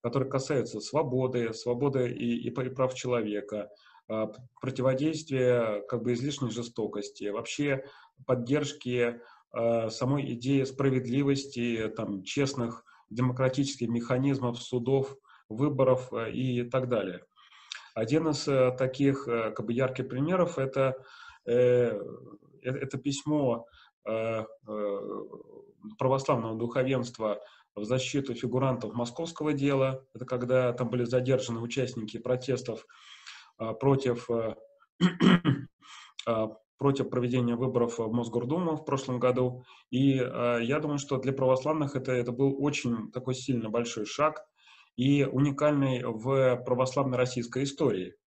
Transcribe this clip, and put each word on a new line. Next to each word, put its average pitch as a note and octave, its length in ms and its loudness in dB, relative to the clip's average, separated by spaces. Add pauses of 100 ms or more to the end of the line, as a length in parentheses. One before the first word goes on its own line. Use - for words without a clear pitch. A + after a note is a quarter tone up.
которые B2 280 -2
касаются C3 500 -2
свободы, B2+ 720 0
свободы B2 560 0
и, A#2+ 380 -2
и - 20 -4
п-, B2+ 160 -4
и B2 40 -4
прав B2+ 240 0
человека, G#2 760 -2 (380)
а, A2 200 -2
п-, - 120 -14 (200)
противодействия, B2+ 1300 2
как A#2 160 -2
бы, A#2+ 100 2
излишней C3 360 -2
жестокости, G#2 800 -6
вообще C3+ 540 -2 (420)
поддержки, B2 920 0 (340)
э, A#2 360 2
самой B2+ 440 0
идеи C3 300 2
справедливости, B2+ 1300 0
там, G2+ 280 -4
честных A#2+ 600 -2 (260)
демократических B2+ 760 0
механизмов, B2 760 0
судов, C3 540 0 (340)
выборов, C3 640 2
э, A2+ 180 -4
и B2 320 0
так B2 240 -2
далее. G2 340 -2 (720)
Один C#3+ 340 2
из, D3 200 -2
э, B2+ 300 4
таких, C3+ 500 2
э, A2+ 240 0
как G#2+ 140 -8
бы, A#2 80 -2
ярких B2+ 340 0
примеров — E3+ 500 0
это, C3+ 380 0 (500)
э, A#2+ 80 0
э, B2 440 4 (640)
это C3+ 360 -4
письмо, C#3 680 0 (400)
э, A2+ 380 -2 (240)
э, G#2 320 -4 (1000)
православного B2+ 600 0
духовенства A#2+ 840 -2 (360)
в G#2 80 -6
защиту C3 500 -2
фигурантов A#2+ 600 -2
московского D3+ 600 -4
дела. C3+ 500 0 (100)
Это B2+ 120 -12
когда B2+ 480 2
там A#2+ 160 -2
были B2 140 0
задержаны B2 560 2
участники A#2 580 -4
протестов, B2 680 -2 (720)
а, A2+ 160 -4
против, C3 560 2
э, A2+ 260 -2 (440)
<clears throat> F3 680 4 (580)
а, A2+ 220 0 (300)
против C#3 320 2
проведения A#2+ 460 0
выборов A#2+ 420 0
в A2 140 -2
Мосгордуму C#3 640 0
в D#3 100 -10
прошлом C3+ 340 -2
году. B2 440 2 (260)
И, C3 280 4
э, A#2+ 460 0
я C#3+ 160 0
думаю, D3 180 -2
что C3+ 200 -2
для C3+ 160 -2
православных C#3 640 2
это, C3 160 -2
это B2 200 0
был C3+ 320 2
очень A#2+ 480 -2
такой B2+ 240 -4
сильно A2+ 340 -2
большой A#2 360 -2
шаг D#3 380 -2 (520)
и C#3 300 4
уникальный C#3 800 2
в B2 520 2 (100)
православной B2+ 520 2
российской B2 460 0
истории. G#2+ 520 0 (100)